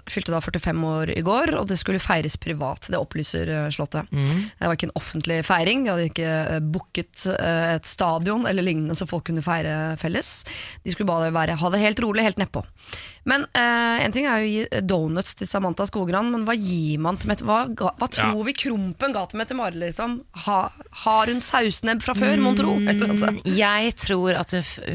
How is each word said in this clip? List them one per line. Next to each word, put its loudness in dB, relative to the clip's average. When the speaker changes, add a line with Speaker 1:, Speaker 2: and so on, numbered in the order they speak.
Speaker 1:
fylte -4
da 2
førtifem -2
år 0
i -2
går, 2
og -2
det 0
skulle 0
feires 0
privat, -6
det -2
opplyser, -4
eh, -2
Slottet. -4
Speaker 2:
Mm. 0
Speaker 1:
Det -2
var 0
ikke -4
en -8
offentlig -4
feiring, 2
de 0
hadde 0
ikke, -2
eh, 0
booket, -4
eh, 2
et -2
stadion 0
eller 2
lignende 0
så -2
folk -4
kunne -2
feire -2
felles. 0
De -4
skulle -2
bare 2
være, 0
ha 0
det 2
helt 2
rolig, 2
helt 2
nedpå. -2
Men, 2
eh, 2
en 0
ting 0
er 2
jo 0
å 0
gi, 0
eh, 0
donuts 0
til -6
Samantha 0
Skogran, 0
men -2
hva 0
gir 0
man 0
til -6
Mette-, -2
hva 2
ga, -2
hva 0
Speaker 3:
Ja. 4
Speaker 1:
tror 0
vi -2
Krompen -2
ga -2
til -8
Mette-Marit, -4
liksom? -4
Ha, 0
har 2
hun 0
sausnebb 2
fra 0
før, 4
mon 6
tro? 4
Speaker 2:
Mm, 2
Speaker 1:
Eller, 4
altså. 2
Speaker 2:
jeg 2
tror 2
at -4
hun 0
f-, -10